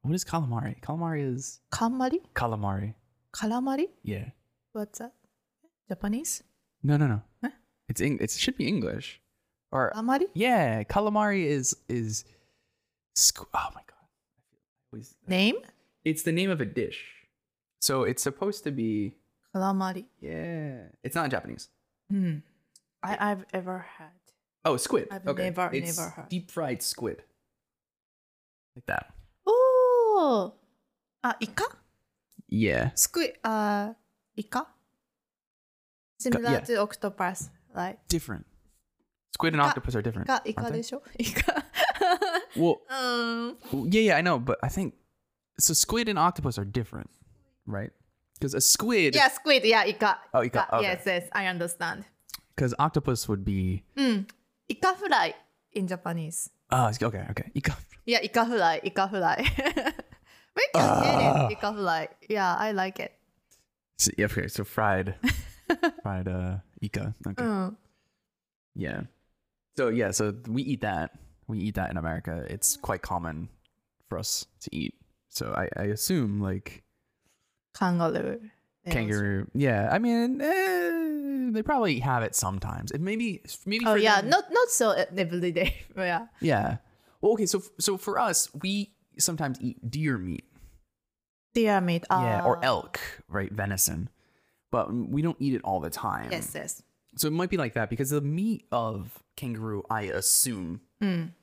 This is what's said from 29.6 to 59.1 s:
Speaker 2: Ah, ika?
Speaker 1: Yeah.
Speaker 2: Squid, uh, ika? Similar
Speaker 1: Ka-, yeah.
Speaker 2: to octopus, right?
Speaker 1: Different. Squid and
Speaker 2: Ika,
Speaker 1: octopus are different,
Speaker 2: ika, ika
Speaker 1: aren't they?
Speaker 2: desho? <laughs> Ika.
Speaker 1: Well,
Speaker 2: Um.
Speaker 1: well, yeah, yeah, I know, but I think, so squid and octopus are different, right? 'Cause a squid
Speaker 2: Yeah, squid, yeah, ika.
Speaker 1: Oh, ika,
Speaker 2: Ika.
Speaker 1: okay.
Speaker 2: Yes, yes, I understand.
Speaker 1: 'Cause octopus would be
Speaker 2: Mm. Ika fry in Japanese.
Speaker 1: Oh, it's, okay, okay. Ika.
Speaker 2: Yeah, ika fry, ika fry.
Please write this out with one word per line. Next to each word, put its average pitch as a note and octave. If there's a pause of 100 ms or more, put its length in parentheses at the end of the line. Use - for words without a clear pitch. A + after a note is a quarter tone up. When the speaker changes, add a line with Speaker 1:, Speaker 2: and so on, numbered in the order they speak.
Speaker 2:
Ah, A3+
ika? A3+ (840)
Speaker 1:
Yeah. G2
Speaker 2:
Squid, - (100)
uh, G#3 (440)
ika? B3 (1500)
Similar A#3
Speaker 1:
Ka-, A#3
yeah. -
Speaker 2:
to A#3
octopus, G3 (240)
right? F3+ (120)
Speaker 1:
Different. D3+ (880)
Squid D#3+
and D3
Speaker 2:
Ika, D3
Speaker 1:
octopus B2
are G#2+
different, A2+
Speaker 2:
ika, C4
ika G#3+
Speaker 1:
aren't A3+
they? A3+
Speaker 2:
desho? C4
<laughs> -
Ika. A#3 (960)
Speaker 1:
Well, E3
Speaker 2:
Um. A#3+ (140)
Speaker 1:
well, C3+
yeah, G#3+
yeah, F#3
I D#3+
know, E3+
but B2
I C3
think, E3 (640)
so E3+
squid A3+
and F#3+
octopus D#3
are G2+
different, - (560)
right? G#2 (500)
'Cause C#3
a C3+
squid G3+
Speaker 2:
Yeah, C#4
squid, C#4
yeah, A3
ika. G#3 (160)
Speaker 1:
Oh, B2+
ika, A#2+
Speaker 2:
Ika. -
Speaker 1:
okay. -
Speaker 2:
Yes, F3+
yes, F3
I G3
understand. F3 (520)
Speaker 1:
'Cause B2+
octopus C#3
would G2
be F#2+ (140)
Speaker 2:
Mm. A3+ (400)
Ika F#4
fry D4 (400)
in F#3+
Japanese. E3+ (220)
Speaker 1:
Oh, B2
it's, A2
okay, G#2+
okay. -
Ika. - (280)
Speaker 2:
Yeah, A#3
ika A3+
fry, F3+
ika G3
fry. F3+